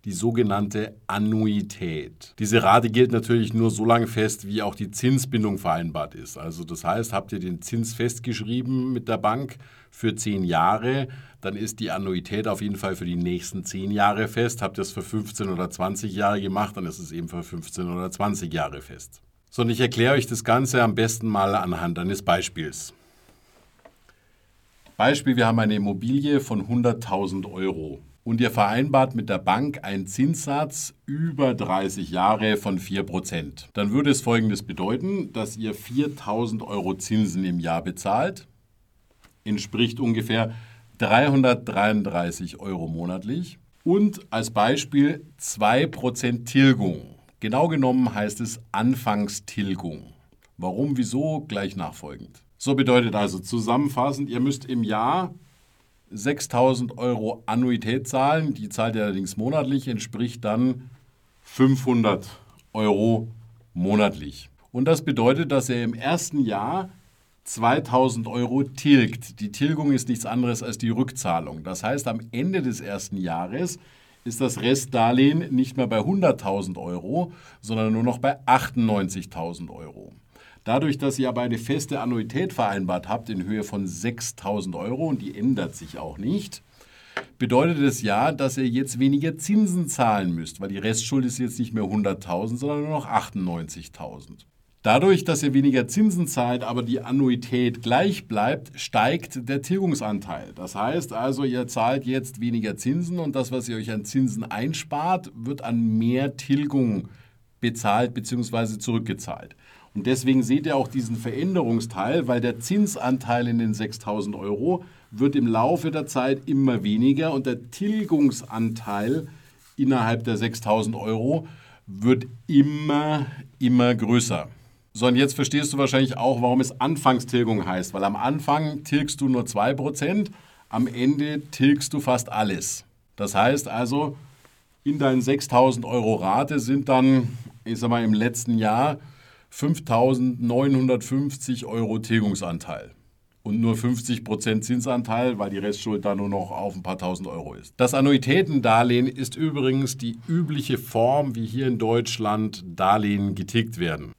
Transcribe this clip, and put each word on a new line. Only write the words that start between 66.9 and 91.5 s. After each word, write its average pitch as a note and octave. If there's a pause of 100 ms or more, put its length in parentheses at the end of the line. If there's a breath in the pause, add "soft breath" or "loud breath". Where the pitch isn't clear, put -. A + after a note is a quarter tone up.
zweitausend B2+
Euro B2
tilgt. -
Die G#2
Tilgung D3
ist B2
nichts A#2
anderes A#2+
als A2+
die A#2
Rückzahlung. E2
Das F2+
heißt, B2+
am A2+ (100)
Ende E3+
des B2
ersten G2
Jahres F#2 (460 soft breath)
ist A#2
das A#2
Restdarlehen C3
nicht B2+
mehr B2
bei A2
hunderttausend G#2
Euro, A2 (300 loud breath)
sondern A2
nur A2+
noch A#2+
bei C3+
achtundneunzigtausend F#2+
Euro. - (520 soft breath)
Dadurch, C#3+
dass C#3
ihr B2+
aber A#2+
eine A#2
feste B2
Annuität A#2+
vereinbart F#2+
habt A2
in F#2
Höhe G#2
von G2+
sechstausend G2
Euro B2
und A#2
die F#2+
ändert G#2
sich -
auch D2
nicht, D3 (760 loud breath)
bedeutet C#3
es B2+
ja, A2
dass C3+
ihr C3
jetzt B2
weniger C#3+
Zinsen F3+
zahlen G2+
müsst, E2
weil G2
die G2
Restschuld A2
ist A#2+
jetzt A#2+